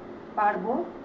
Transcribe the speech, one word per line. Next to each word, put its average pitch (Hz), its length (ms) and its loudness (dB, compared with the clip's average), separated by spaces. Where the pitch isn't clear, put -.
পারবো 208 360 4